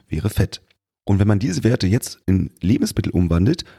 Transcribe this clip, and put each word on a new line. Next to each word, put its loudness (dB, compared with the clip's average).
wäre -4
Fett. -4
Und 2
wenn 2
man 2
diese -2
Werte 0
jetzt -2
in 0
Lebensmittel -2
umwandelt, 0